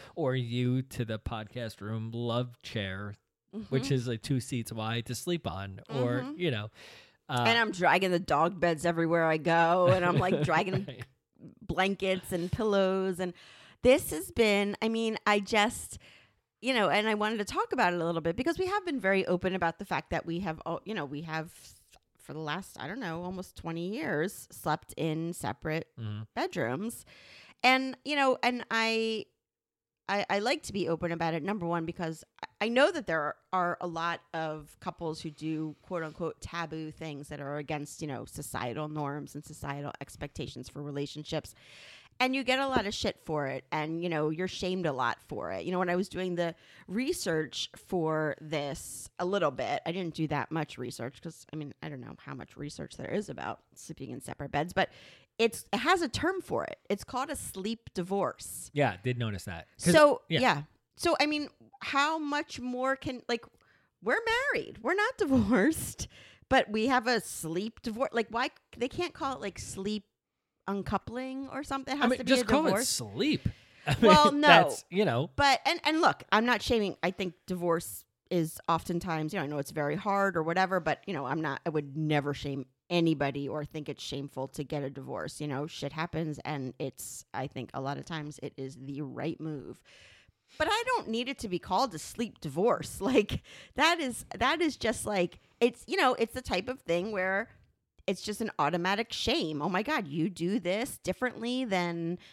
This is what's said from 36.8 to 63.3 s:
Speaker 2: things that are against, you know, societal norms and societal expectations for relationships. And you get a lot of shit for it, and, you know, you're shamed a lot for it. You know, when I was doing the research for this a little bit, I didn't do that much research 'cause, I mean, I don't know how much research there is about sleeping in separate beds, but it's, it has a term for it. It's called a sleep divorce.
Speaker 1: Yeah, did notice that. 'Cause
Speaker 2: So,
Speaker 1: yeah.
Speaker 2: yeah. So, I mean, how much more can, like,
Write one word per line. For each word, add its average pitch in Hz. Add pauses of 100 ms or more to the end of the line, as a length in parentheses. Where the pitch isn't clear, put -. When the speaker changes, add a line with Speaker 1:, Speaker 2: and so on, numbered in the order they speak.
Speaker 2:
things 151
that 147
are 143
against, 147
you 156
know, 120
societal 147
norms 147
and 151
societal 143
expectations 135
for 147
relationships. 147 (640)
And 262
you 269
get 254
a 277
lot 254
of 214
shit -
for 151
it, 135
and, 160
you 175
know, 156
you're 175
shamed 185
a 147
lot 123 (100)
for 92
it. 92
You 175
know, 180
when 180
I 180
was 196
doing 180
the 170 (340)
research 180
for 156
this 147
a 180
little 180
bit, 131
I 170
didn't 175
do 160
that 143
much 156
research 123
'cause, -
I 156
mean, 147
I 156
don't 135
know 127 (100)
how 139
much -
research 147
there -
is 202
about - (140)
sleeping -
in 123
separate -
beds, 160
but - (500)
it's, 226
it -
has 339
a 320
term 349
for -
it. - (100)
It's 202
called 269
a 302
sleep 196
divorce. 175
Speaker 1:
Yeah, 131
did 123
notice 107
that. 82 (180)
'Cause 175
Speaker 2:
So, 302
Speaker 1:
yeah. 165
Speaker 2:
yeah. 180 (340)
So, 339
I 294
mean, 302 (320)
how 294
much 294
more 254
can, 262
like, 233 (580)